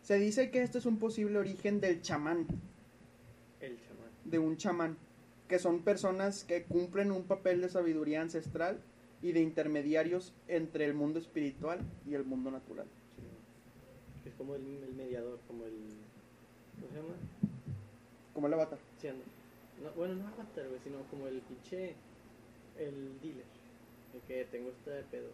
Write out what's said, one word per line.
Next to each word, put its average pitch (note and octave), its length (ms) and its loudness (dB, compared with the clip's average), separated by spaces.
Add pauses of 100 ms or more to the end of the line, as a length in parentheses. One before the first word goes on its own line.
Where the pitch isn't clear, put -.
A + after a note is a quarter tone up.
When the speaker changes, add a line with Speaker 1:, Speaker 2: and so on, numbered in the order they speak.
Speaker 1:
Se G3+ 160 4
dice G#3+ 320 4
que B3+ 140 4
este B3 160 0
es A#3+ 60 -4
un A3+ 120 4
posible G#3+ 400 2
origen G3+ 440 2
del F3+ 200 4
chamán. D#3 460 0 (1120)
Speaker 2:
El B2 180 -10
chamán. A2+ 320 -18 (160)
Speaker 1:
De D#3+ 140 2
un D#3+ 180 4
chamán, E3+ 400 0 (500)
que F3+ 120 6
son F3 240 4
personas G3 640 4
que F3 180 0
cumplen F#3 480 2
un F#3 120 0
papel F#3 380 4
de F3+ 80 2
sabiduría D#3 520 4
ancestral E3 580 -2 (420)
y E3+ 120 2
de E3 80 8
intermediarios D#3 920 4 (140)
entre E3 380 2
el D3 80 2
mundo D3 260 2
espiritual D3+ 600 -2 (280)
y D3 80 -4
el C#3 80 0
mundo C3 280 -2
natural. - 360 -10 (280)
Speaker 2:
Sí. - 1120 -18
Es A#2+ 60 -16
como C#3 200 -6
el, C#3 280 -8
el C3 120 -10
mediador, B2 520 -6
como A#2 180 -10
el, A2 80 -8 (1080)
¿cómo C3 120 -12
se C#3+ 40 -12
llama? D#3+ 200 -10 (1160)
Speaker 1:
Como C#3+ 140 0
el D3+ 60 4
avatar. D#3+ 260 2 (220)
Speaker 2:
Sí, D3+ 60 -8
anda. C3 160 -8 (600)
No, D3+ 80 -10
bueno, F#3 240 -4
no G3 120 -8
avatar, G#3+ 400 -10
güey, B2+ 160 -8
sino C#3+ 140 -10 (120)
como C#3 180 -8
el C3 140 -6
pinche, F3+ 540 -10 (840)
el C#3 420 -8
dealer. C3 240 -12 (680)
El B2 140 -14
que B2+ 180 -2
tengo B2 240 -8
este C#3+ 420 -10
pedo. A#2+ 220 -10